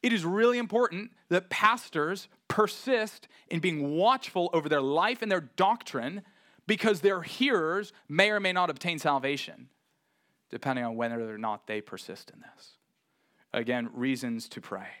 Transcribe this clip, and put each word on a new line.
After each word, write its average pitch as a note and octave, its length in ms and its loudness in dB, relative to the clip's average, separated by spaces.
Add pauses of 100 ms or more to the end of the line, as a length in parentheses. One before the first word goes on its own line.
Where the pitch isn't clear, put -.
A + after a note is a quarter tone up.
It A#3+ 100 4
is F#3 120 2
really A3 340 4
important A3 540 -2 (180)
that F#3 200 2
pastors G3 800 2 (180)
persist A3 800 0 (220)
in E3+ 100 -2
being D3+ 380 0
watchful F#3+ 560 2
over D#3 160 2
their D3 140 2
life F3 400 2
and G#3+ 100 0
their F#3 80 2
doctrine, F#3 800 -2 (440)
because G#3+ 340 2
their F#3 220 4
hearers G3 720 0 (160)
may F#3+ 220 4
or G#3 80 0
may F#3+ 140 0
not F3+ 180 2
obtain D#3+ 300 -4
salvation, C#3 680 -2 (800)
depending B2+ 360 -4
on A#2 100 -4
whether A#2 400 -4
or G#2 40 -12
not G#2+ 280 -4
they G#2+ 140 -4
persist - 500 -16
in - 100 -20
this. - 380 -20 (760)
Again, A#2+ 400 -2
reasons A#2+ 580 -4
to - 100 -12
pray. F#2+ 300 -10 (100)